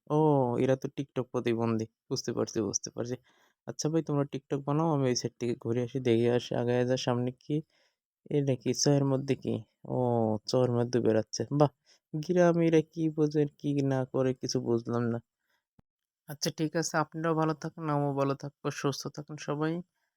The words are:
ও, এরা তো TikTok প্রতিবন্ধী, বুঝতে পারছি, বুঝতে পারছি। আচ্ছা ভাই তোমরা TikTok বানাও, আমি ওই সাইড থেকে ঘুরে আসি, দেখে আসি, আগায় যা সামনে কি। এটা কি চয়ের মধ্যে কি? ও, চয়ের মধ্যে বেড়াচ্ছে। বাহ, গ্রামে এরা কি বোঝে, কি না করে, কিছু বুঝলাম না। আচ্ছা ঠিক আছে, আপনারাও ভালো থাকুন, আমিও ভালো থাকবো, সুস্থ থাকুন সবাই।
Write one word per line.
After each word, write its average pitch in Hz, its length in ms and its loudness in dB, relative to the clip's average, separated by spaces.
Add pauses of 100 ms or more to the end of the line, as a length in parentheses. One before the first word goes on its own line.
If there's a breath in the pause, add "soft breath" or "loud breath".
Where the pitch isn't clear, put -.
(100)
ও, 151 80 2 (400)
এরা 127 180 2
তো 131 120 -6
TikTok 139 400 -6
প্রতিবন্ধী, 117 580 0 (180)
বুঝতে - 280 -6
পারছি, 113 280 -2
বুঝতে - 300 -4
পারছি। 120 260 -8 (500 soft breath)
আচ্ছা - 220 -6
ভাই 160 140 -2
তোমরা 143 240 -2
TikTok 143 360 -6
বানাও, 147 300 0
আমি 139 140 2
ওই 123 100 2
সাইড - 200 -6
থেকে 120 240 -4
ঘুরে 117 220 -2
আসি, 120 180 -6
দেখে 120 300 4
আসি, 123 240 0
আগায় 123 320 0
যা 127 120 0
সামনে 123 380 -2
কি। - 200 -6 (720)
এটা 139 260 2
কি 127 180 -2
চয়ের 143 300 4
মধ্যে 135 320 0
কি? 117 180 -4 (320)
ও, 135 100 -4 (500)
চয়ের 127 260 2
মধ্যে 120 280 0
বেড়াচ্ছে। 110 420 0 (100)
বাহ, 147 180 6 (440 soft breath)
গ্রামে 170 520 4
এরা 160 160 6
কি 165 280 -6
বোঝে, 151 320 2 (120)
কি - 160 -6 (120)
না 135 220 0
করে, 131 300 0
কিছু 131 260 -4
বুঝলাম 120 440 0
না। 117 140 -2 (1080)
আচ্ছা 151 220 -6
ঠিক 156 260 -2
আছে, 160 200 -2
আপনারাও 160 380 0
ভালো 160 200 2
থাকুন, 165 360 -10
আমিও 143 240 0
ভালো 139 200 0
থাকবো, - 360 -12
সুস্থ 135 380 -4
থাকুন 151 300 -14
সবাই। 151 340 -4 (440)